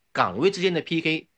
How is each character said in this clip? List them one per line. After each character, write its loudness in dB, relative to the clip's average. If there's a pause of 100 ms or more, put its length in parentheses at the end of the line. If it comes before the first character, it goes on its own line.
(120)
岗 0
位 4
之 -4
间 2
的 -2
P -2
K， -2